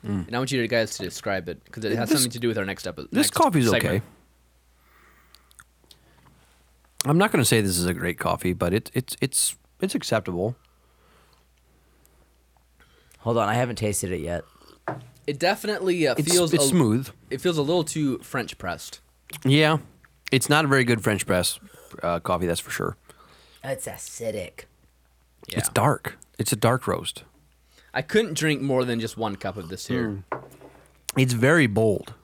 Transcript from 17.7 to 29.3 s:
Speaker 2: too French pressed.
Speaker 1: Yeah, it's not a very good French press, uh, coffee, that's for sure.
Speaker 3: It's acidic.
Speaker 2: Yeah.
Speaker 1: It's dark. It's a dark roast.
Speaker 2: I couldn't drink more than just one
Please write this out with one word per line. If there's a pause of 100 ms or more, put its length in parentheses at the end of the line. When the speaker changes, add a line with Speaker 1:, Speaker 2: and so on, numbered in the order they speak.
Speaker 2:
too
French
pressed. (420)
Speaker 1:
Yeah, (540)
it's
not
a
very
good
French
press, (420)
uh,
coffee,
that's
for
sure. (680)
Speaker 3:
It's
acidic. (840)
Speaker 2:
Yeah.
Speaker 1:
It's
dark. (220)
It's
a
dark
roast. (720)
Speaker 2:
I
couldn't
drink
more
than
just
one